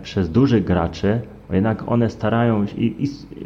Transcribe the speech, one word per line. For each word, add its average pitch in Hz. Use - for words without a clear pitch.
przez 92
dużych 113
graczy, 90
bo 92
jednak 104
one 117
starają 113
się, -
i, 117
i -
s-, -